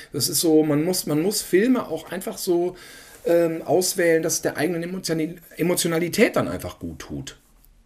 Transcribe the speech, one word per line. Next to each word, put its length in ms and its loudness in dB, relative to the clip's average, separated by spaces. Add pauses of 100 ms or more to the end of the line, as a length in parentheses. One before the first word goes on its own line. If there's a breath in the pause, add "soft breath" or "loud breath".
(140 loud breath)
Das 160 -2
ist 120 -2
so, 200 6
man 220 2
muss, 240 -2
man 160 0
muss 180 -2
Filme 460 2
auch 240 -8
einfach 260 -8
so, 380 0 (500 loud breath)
ähm, 380 2
auswählen, 580 2
dass 140 -2
es 80 -4
der 140 -2
eigenen 260 -2
Emotioni-, 540 -4 (200)
Emotionalität 800 2
dann 120 0
einfach 300 -8
gut 220 -10
tut. 380 -12 (480)